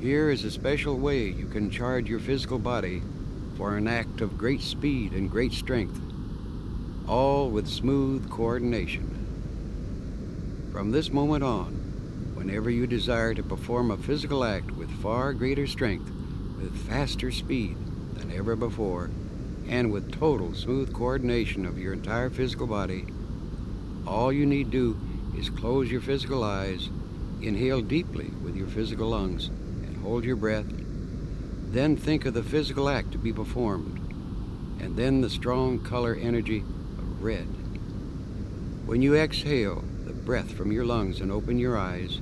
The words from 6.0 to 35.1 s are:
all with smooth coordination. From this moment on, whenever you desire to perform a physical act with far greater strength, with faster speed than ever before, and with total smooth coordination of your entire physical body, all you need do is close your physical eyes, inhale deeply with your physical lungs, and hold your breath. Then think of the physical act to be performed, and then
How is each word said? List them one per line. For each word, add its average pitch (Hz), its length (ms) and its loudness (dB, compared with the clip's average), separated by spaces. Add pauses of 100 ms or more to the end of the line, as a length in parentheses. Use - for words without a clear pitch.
all 135 420 4
with 107 200 2
smooth 135 600 2
coordination. 113 800 0 (1700)
From 98 180 0
this 151 220 2
moment 143 320 4
on, 107 300 0 (600)
whenever 104 360 0
you 120 180 2
desire 113 460 2
to - 100 -2
perform 117 480 0
a 95 40 0
physical 139 460 0
act 101 300 0
with - 180 -4 (100)
far 123 320 0
greater 135 360 2
strength, 98 420 0 (500)
with - 280 -4
faster 127 420 0
speed 113 460 -2 (380)
than - 180 -6
ever 101 240 0
before, 101 540 0 (580)
and 120 240 4
with 101 180 -2
total 123 440 2
smooth 131 380 0
coordination 120 720 2
of 92 140 -2
your 92 140 -2
entire 113 380 0
physical 123 360 0
body, 95 380 0 (1040)
all 117 240 2
you 143 120 4
need 139 280 4
do 123 260 4 (400)
is - 120 -2
close 127 380 0
your 123 120 0
physical 135 420 0
eyes, 98 460 0 (520)
inhale 123 400 2
deeply 107 520 0 (100)
with 85 140 -2
your 95 100 -2
physical 107 440 0
lungs, 95 400 0 (360)
and - 160 -6
hold 117 220 0
your 123 120 0
breath. 107 300 0 (1000)
Then 139 280 4
think 147 280 2
of 127 100 0
the 117 80 0
physical 139 460 2
act 131 240 0
to - 60 -2
be 113 140 0
performed, 107 640 0 (840)
and - 160 -2
then 131 240 6